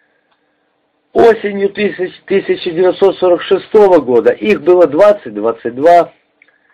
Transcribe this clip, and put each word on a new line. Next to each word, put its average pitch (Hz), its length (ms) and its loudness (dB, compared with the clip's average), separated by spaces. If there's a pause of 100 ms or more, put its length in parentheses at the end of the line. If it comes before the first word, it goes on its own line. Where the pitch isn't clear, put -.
(1120)
Осенью 208 580 0
тысяч-, 180 560 -8
тысяча 185 460 -4
девятьсот 180 460 0
сорок 170 240 0
шестого 190 580 2
года 120 320 0
их 196 300 -2
было 175 260 2
двадцать, 170 460 0
двадцать 113 420 -6
два, 165 380 2 (600)